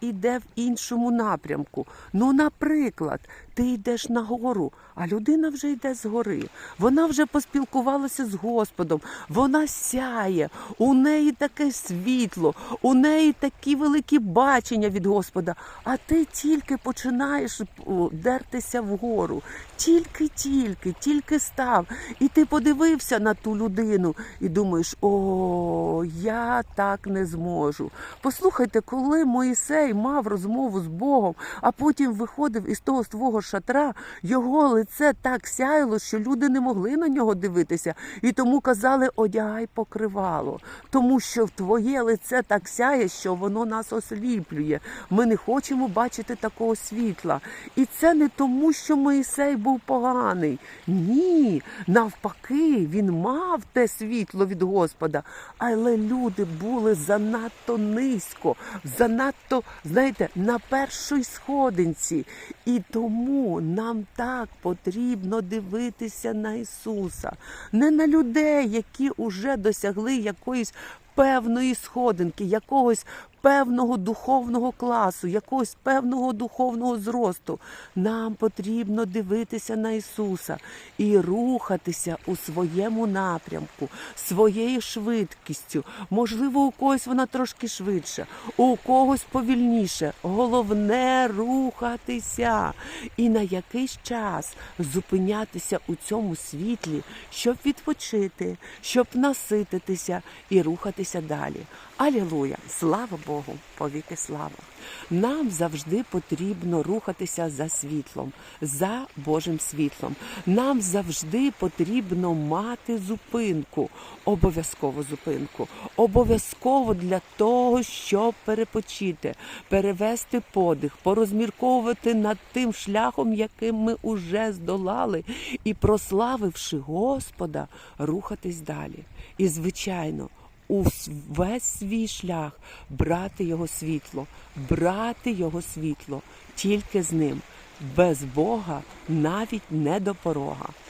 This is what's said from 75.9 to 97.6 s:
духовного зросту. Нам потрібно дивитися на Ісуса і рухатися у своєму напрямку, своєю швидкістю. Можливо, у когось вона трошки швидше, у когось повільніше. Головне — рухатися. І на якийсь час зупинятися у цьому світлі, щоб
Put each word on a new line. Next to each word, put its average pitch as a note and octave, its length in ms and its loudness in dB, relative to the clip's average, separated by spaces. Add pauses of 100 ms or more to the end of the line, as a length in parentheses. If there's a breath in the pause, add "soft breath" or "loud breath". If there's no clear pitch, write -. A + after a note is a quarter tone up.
духовного A#3+ 640 -2
зросту. G#3 640 -2 (360 loud breath)
Нам A3 380 0
потрібно A3 720 -2
дивитися G#3+ 680 -4
на A3 160 -2
Ісуса G3+ 640 -6 (400 loud breath)
і G#3 200 4
рухатися F#3 1080 0
у F#3 100 -2
своєму F#3 720 -2
напрямку, E3 800 -4 (260 loud breath)
своєю A3 640 2
швидкістю. G#3 1040 -4 (260 loud breath)
Можливо, A#3+ 520 2
у C#4 100 4
когось C4+ 360 0
вона B3+ 180 2
трошки B3 420 -4
швидше, F#3 580 -4 (320 loud breath)
у B3 180 6
когось C4 560 4
повільніше. A#3 920 2
Головне — A#3 1080 2 (100)
рухатися. A#3 1400 -2 (440 loud breath)
І A#3 120 4
на A3 120 4
якийсь G3 640 -4
час G#3 520 -6 (240 loud breath)
зупинятися F#3 1080 -2
у E3+ 80 -4
цьому G#3 400 -4
світлі, D#3+ 680 -6 (300 loud breath)
щоб A#3+ 340 0